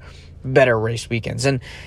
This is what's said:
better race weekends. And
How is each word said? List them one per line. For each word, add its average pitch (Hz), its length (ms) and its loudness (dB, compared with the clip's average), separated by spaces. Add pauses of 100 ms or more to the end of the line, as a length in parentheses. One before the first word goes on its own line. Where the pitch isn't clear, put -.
(440)
better 131 340 6
race 113 320 -4
weekends. 120 340 -4
And 135 160 2 (260)